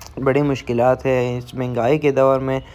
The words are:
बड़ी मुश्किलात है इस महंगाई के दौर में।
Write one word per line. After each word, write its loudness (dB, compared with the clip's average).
बड़ी 2
मुश्किलात 0
है 0
इस -12
महंगाई 0
के 2
दौर 4
में। -4